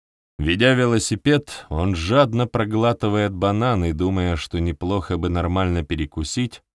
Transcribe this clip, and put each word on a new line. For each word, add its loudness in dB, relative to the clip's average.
Ведя 2
велосипед, 0
он 0
жадно 2
проглатывает 0
банан 0
и, 0
думая, 0
что -6
неплохо -2
бы -4
нормально 0
перекусить, -6